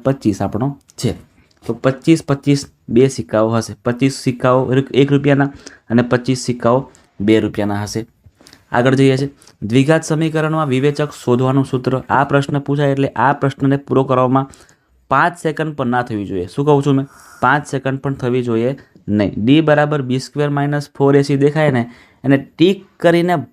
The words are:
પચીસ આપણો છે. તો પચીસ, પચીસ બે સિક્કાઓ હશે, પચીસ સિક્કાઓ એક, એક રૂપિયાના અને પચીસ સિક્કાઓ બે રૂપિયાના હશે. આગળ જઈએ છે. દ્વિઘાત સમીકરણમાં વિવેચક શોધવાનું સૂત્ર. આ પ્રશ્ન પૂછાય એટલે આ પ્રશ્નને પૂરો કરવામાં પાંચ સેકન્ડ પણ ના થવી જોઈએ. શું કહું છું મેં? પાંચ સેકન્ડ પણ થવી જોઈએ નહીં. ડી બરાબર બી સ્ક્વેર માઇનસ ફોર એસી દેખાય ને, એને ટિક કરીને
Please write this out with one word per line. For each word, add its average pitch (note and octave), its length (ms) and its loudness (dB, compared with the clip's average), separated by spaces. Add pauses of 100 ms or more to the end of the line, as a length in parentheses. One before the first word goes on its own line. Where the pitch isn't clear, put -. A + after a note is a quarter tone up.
પચીસ A2+ 380 -2
આપણો G#2+ 260 -4 (280)
છે. G#2 180 -4 (500)
તો A#2 100 -6
પચીસ, C3+ 480 0
પચીસ C#3+ 380 -2 (340)
બે C3 140 6
સિક્કાઓ A2 420 -2
હશે, A2+ 220 -2 (120)
પચીસ C3 300 -2 (100)
સિક્કાઓ B2+ 360 0 (120)
એક, C3+ 220 0
એક C#3 200 4
રૂપિયાના C#3 360 2 (400)
અને A#2+ 120 2
પચીસ B2+ 440 -2
સિક્કાઓ A#2+ 320 0 (420)
બે G#2+ 200 4
રૂપિયાના G#2 440 -4
હશે. A2 160 -8 (800)
આગળ C3+ 220 2
જઈએ C3+ 200 4
છે. C#3 80 -4 (420)
દ્વિઘાત C#3+ 400 4
સમીકરણમાં D#3 640 -2
વિવેચક D3 360 0 (120)
શોધવાનું C3 500 2
સૂત્ર. C3 200 -2 (240)
આ C3+ 140 4
પ્રશ્ન C#3+ 360 0
પૂછાય C#3+ 300 0
એટલે C3+ 120 0 (180)
આ C#3 140 2
પ્રશ્નને C#3 360 0 (100)
પૂરો C3 240 0
કરવામાં B2+ 360 2 (680)
પાંચ E3 220 2 (100)
સેકન્ડ D#3 340 -4
પણ B2 160 -2
ના B2 140 0
થવી G#2 220 -6
જોઈએ. F#2+ 240 -4
શું C#3+ 140 -2
કહું C#3+ 180 4
છું C#3 120 2
મેં? C#3 80 -4 (360)
પાંચ C#3 300 2
સેકન્ડ C3+ 300 -4
પણ C#3 200 -6
થવી B2 260 -2
જોઈએ A#2 220 0 (480)
નહીં. G2+ 140 2 (120)
ડી C#3+ 240 4
બરાબર D3 400 2
બી B2+ 180 -2
સ્ક્વેર D3 300 -4
માઇનસ C#3+ 400 -4
ફોર C#3 240 4
એસી C#3 240 0
દેખાય D3 320 2
ને, A#2 60 0 (420)
એને C#3 140 4
ટિક F#3+ 420 0 (220)
કરીને E3+ 320 2 (180)